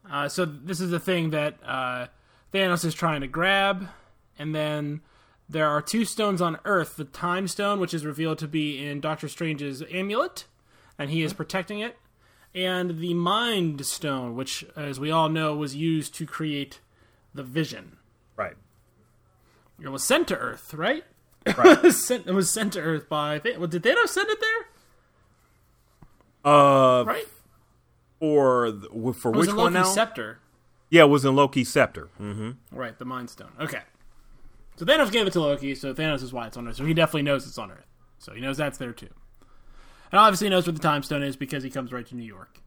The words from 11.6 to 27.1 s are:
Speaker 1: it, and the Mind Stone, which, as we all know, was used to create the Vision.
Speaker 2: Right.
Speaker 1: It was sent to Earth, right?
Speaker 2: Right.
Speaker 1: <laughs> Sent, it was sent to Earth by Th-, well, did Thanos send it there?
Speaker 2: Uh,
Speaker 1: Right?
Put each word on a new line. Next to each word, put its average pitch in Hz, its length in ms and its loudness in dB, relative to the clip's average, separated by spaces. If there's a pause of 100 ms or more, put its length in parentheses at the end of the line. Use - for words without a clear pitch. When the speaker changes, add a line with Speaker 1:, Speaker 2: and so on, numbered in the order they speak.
Speaker 1:
it, 233 160 -10 (580)
and 180 460 -2
the 175 140 -2
Mind 175 680 0
Stone, 127 520 -6
which, - 280 -8 (120)
as 139 240 -8
we 151 100 -4
all 160 180 2
know, 156 280 -2
was 147 180 -6
used 160 400 -2
to 160 120 -10
create 147 540 -6 (540)
the 139 80 -10
Vision. 127 540 -6 (400)
Speaker 2:
Right. 95 180 -6 (1300)
Speaker 1:
It 143 60 -12
was 135 160 -6
sent 311 240 2
to 175 100 -2
Earth, 117 360 -10
right? 214 280 -2 (560)
Speaker 2:
Right. 330 340 10
Speaker 1:
<laughs> - 0 -
Sent, 240 360 -2
it 185 40 0
was 185 180 2
sent 214 240 -2
to 185 60 -6
Earth 156 280 -2
by 151 320 -2
Th-, 226 180 -4
well, 175 80 -4
did 165 160 -4
Thanos 370 280 4
send 415 200 -2
it 427 100 -2
there? 440 260 -4 (1800)
Speaker 2:
Uh, 135 640 8
Speaker 1:
Right? - 200 -4 (960)